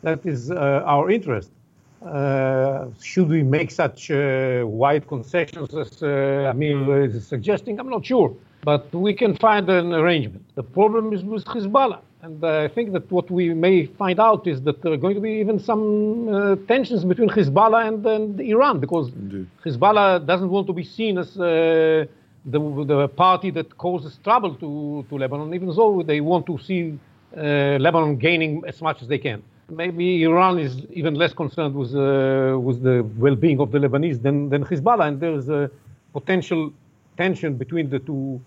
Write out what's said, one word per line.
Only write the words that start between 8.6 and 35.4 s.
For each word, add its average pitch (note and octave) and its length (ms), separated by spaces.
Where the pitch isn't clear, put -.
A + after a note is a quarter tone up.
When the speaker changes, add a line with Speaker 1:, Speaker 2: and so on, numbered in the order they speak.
Speaker 1:
but D3 320
we F#3+ 200
can G#3 220
find G#3 320
an F3 240
arrangement. D#3 520
The C#3 80
problem G#3+ 500
is F#3 120
with G3+ 220
Hezbollah, A#3+ 540
and D#3+ 220
I D#3 240
think A3 240
that - 180
what F3+ 200
we F3 240
may E3+ 320
find F#3 340
out A3 260
is C#3 160
that C#3+ 200
there E3 100
are D3+ 60
going F#3 180
to G#3 40
be G#3+ 120
even G#3 140
some, G#3+ 680
uh, G3+ 280
tensions A#3 360
between G3 260
Hezbollah G#3+ 580
and, G#3+ 180
and G#3+ 340
Iran, B3 380
because C3+ 300
Speaker 2:
Indeed. G2 400
Speaker 1:
Hezbollah F#3 600
doesn't F3+ 260
want G3 180
to F#3+ 40
be E3+ 120
seen G#3 340
as, E3+ 220
uh, D#3+ 640
the, C#3+ 160
the C#3 160
party F#3 420
that D#3+ 260
causes E3 460
trouble G#3 340
to, D3 520
to C#3+ 100
Lebanon, C#3+ 340
even F3+ 220
though G3+ 300
they D3+ 160
want D#3+ 260
to D#3+ 120
see, E3+ 380
uh, E3 40
Lebanon D#3 360
gaining D#3+ 520
as - 120
much D#3 220
as A#2 60
they C#3+ 100
can. A2 240
Maybe E3+ 540
Iran F3 380
is C3+ 320
even D#3 240
less D#3+ 160
concerned D3 420
with, B2+ 180
uh, C3+ 640
with B2 280
the B2 200
well-being C#3 420
of B2 140
the D3 60
Lebanese C#3 440
than, C#3+ 260
than C#3+ 160
Hezbollah, F3+ 440
and C#3+ 100
there E3 160
is C3+ 140